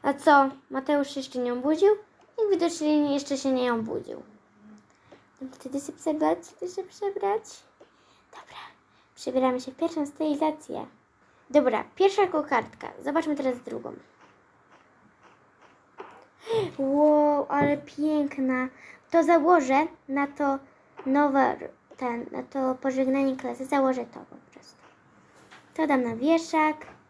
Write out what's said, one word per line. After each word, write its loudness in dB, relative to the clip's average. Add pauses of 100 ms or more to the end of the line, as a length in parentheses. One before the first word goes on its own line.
A 0
co, 6 (200)
Mateusz -2
się -6
jeszcze -8
nie -2
obudził? 4 (420)
I 2
widocznie 2
jeszcze -4
się -2
nie 0
obudził. -6 (1160)
No -12
wtedy -10
się -12
przebrać, -2
wtedy -14
się -10
przebrać. -4 (880)
Dobra, -20 (580)
przebieramy -2
się -14
w -20
pierwszą -4
stylizację. -4 (640)
Dobra, 4 (120)
pierwsza 4
kokardka. -4 (160)
Zobaczmy -2
teraz -4
drugą. -12 (2750)
Wow, 4
ale 2
piękna. -2 (440)
To 4
założę 4 (200)
na -2
to -4 (460)
nowe, 2 (400)
ten, -6
na -8
to -2
pożegnanie 0
klasy. -10
Założę 0
to. -18 (1600)
To 0
dam 2
na -4
wieszak. 0 (240)